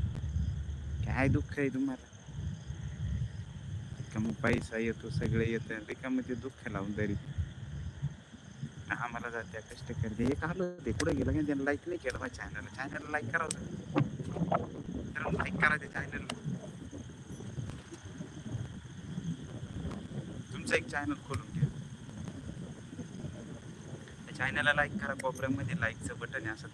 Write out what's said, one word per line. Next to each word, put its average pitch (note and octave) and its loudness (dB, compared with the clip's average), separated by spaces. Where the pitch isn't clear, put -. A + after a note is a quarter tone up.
काय C3 4
दुःख D3 4
आहे C#3 4
तुम्हाला? C3+ 0
रिकामं A2 0
पैसा A#2+ 2
येतो, A2+ 0
सगळं A2+ 4
येतं. A2+ 2
रिकामं B2+ 0
ते B2 2
दुःख B2+ -6
लावून G2+ 0
धरीत. G2+ 2
आम्हाला A#2+ -2
जात्या A2 -4
कष्ट - -4
करते. A2 2
एक - 4
आलं F3 2
होते, F3 0
कुठं D#3 6
गेलं B2+ 6
काय? D3+ 6
त्यांनी C#3+ 4
लाईक C#3+ 4
नाही - 0
केलं A#2+ 0
माझ्या - -4
चॅनलला. G#2 -6
चॅनलला D3 -2
लाईक D3+ 2
करा E3 4
होतं. - 0
तर D3+ 2
लाईक - 2
करा D3+ 8
ते D3 -2
चॅनलला. C3+ -2
तुमचं - 0
एक D#3 4
चॅनल D3 0
खोलून - -2
घ्या. - 6
त्या - -8
चॅनलला C#3 6
लाईक D3 6
करा. C#3 0
कोपऱ्यामध्ये C3 2
लाईकचं A2+ 0
बटन A#2 -2
आहे A2+ -2
असं A2 -4